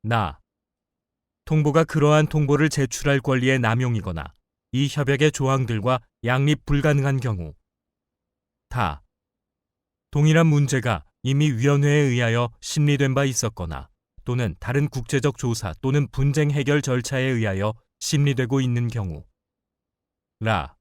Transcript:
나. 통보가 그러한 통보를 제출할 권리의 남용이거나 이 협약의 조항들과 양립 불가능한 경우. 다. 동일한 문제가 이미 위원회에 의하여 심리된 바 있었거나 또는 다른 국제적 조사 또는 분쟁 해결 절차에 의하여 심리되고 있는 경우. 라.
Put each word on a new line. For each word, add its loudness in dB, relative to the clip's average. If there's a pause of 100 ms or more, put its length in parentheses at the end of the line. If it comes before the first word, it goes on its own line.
나. -4 (1040)
통보가 2
그러한 4
통보를 2
제출할 0
권리의 2
남용이거나 -2 (400)
이 0
협약의 0
조항들과 -2 (240)
양립 0
불가능한 0
경우. -6 (1120)
다. -6 (1120)
동일한 4
문제가 0 (180)
이미 2
위원회에 2
의하여 0
심리된 0
바 0
있었거나 -4 (360)
또는 -2
다른 -2
국제적 -2
조사 -4
또는 0
분쟁 0
해결 0
절차에 -2
의하여 -2 (280)
심리되고 0
있는 -2
경우. -8 (1160)
라. -2